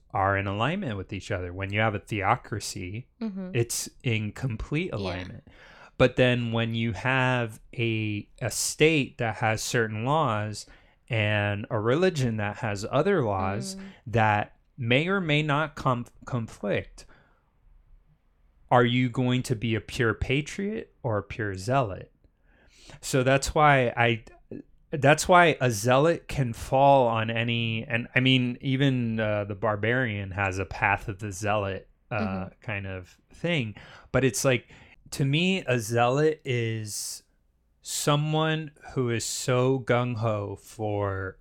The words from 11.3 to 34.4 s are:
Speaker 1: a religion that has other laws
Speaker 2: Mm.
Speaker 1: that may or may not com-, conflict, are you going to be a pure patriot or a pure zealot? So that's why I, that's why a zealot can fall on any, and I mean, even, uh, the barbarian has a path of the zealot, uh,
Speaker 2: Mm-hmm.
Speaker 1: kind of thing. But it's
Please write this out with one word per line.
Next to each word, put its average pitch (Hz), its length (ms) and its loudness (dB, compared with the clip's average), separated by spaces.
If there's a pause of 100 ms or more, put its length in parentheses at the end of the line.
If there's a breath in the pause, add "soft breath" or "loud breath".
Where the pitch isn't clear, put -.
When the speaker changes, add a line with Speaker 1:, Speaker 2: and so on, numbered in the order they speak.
Speaker 1:
a 117 80 -2
religion 131 600 0
that 104 200 -4
has 104 320 -4
other 156 320 2
laws 98 540 -2
Speaker 2:
Mm. - 40 -14 (280 loud breath)
Speaker 1:
that 107 480 2 (220)
may 123 300 2
or 196 120 2
may 151 220 2
not 151 340 0
com-, 120 300 -2 (180)
conflict, 120 800 -6 (1700 soft breath)
are 123 140 6
you 123 260 2
going 127 340 0
to 127 100 -2
be 110 200 -2
a 107 60 0
pure 113 340 0
patriot 196 880 -4
or 107 160 -2
a 98 40 -4
pure 104 320 -6
zealot? 101 560 -2 (920 loud breath)
So 135 200 0
that's 135 320 2
why 143 400 6
I, 117 300 2 (640)
that's 151 380 4
why 175 320 8
a 127 100 4
zealot 123 580 2
can 123 260 -2
fall 135 520 6
on 113 240 0
any, 117 560 -2
and 120 300 -2
I 127 40 4
mean, 127 420 4
even, 131 580 0
uh, 104 240 0
the 104 100 -6
barbarian 107 760 -2
has 95 280 -2
a 95 60 -2
path - 440 0
of 101 100 -8
the 104 140 -8
zealot, 98 540 -2 (240)
uh, 117 100 -4
Speaker 2:
Mm-hmm. 95 280 -4 (140)
Speaker 1:
kind 98 240 -8
of 92 320 -12 (160)
thing. 147 400 -4 (380 loud breath)
But 127 120 2
it's 127 200 0